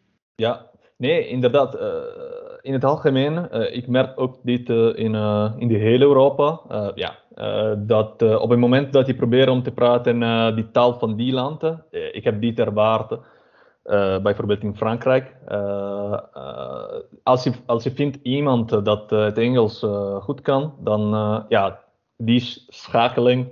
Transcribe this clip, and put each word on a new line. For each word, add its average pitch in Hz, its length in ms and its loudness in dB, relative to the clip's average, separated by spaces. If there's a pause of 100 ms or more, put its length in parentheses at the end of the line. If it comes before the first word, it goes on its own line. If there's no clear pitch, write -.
(360)
Ja, 110 340 -4 (280)
nee, 147 300 0
inderdaad. 123 480 2
Eh, 104 140 -4 (720)
in 135 120 -8
het 131 100 -2
algemeen, 147 680 0
eh, 113 260 -4
ik 123 120 -8
merk 127 320 0
ook 131 240 -4
dit, 123 260 -2
eh, 117 260 4
in, 110 200 -2
eh, 107 420 0
in 127 100 -2
de 113 100 2
hele 117 280 4
Europa. 143 540 4 (100)
Eh, 104 260 -6
ja, 92 200 -8 (200)
eh, 107 420 -4
dat, 110 440 0
eh, 110 200 4
op 117 80 0
het 120 100 4
moment 131 340 2
dat 131 140 4
je 131 80 0
probeert 127 340 4
om 127 140 0
te 120 80 -8
praten, 120 520 2
eh, 113 320 2
die 110 160 -6
taal 123 280 2
van 110 160 -2
die 123 180 -2
landen, 156 580 -4
eh, 82 240 -8
ik 104 80 -12
heb 107 180 0
dit 117 180 -2
ervaren, 110 600 0 (640)
eh, 98 380 0
bijvoorbeeld 101 420 -2
in 104 120 -4
Frankrijk. 120 600 -2 (120)
Eh, 101 720 -6 (140)
eh, 65 680 -12 (220)
als 127 200 2
je, 131 80 0 (140)
als 117 180 0
je 135 80 -2
vindt 139 300 -2
iemand 127 480 0 (160)
dat, 107 260 0
eh, 107 120 2
het 107 140 -2
Engels, 117 460 0
eh, 101 380 -4
goed 135 200 -8
kan, 143 380 0
dan, 107 340 0
eh, 107 260 -2 (100)
ja, 98 300 0 (380)
die 117 220 2
sch-, - 280 -10
schakeling, 123 840 0